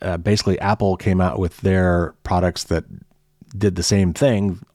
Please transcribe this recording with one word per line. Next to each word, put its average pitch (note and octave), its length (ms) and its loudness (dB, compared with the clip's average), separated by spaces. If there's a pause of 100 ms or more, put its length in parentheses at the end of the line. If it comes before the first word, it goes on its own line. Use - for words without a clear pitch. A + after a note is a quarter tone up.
uh, F2+ 160 -4
basically G2+ 420 0
Apple G2 360 0
came F#2 240 0
out F2+ 200 0
with F2+ 180 -4
their F2+ 560 2 (100)
products F2+ 420 -2
that E2 200 -2 (720)
did G2 180 0
the F2+ 80 -2
same G2 300 2
thing, G2+ 460 0 (160)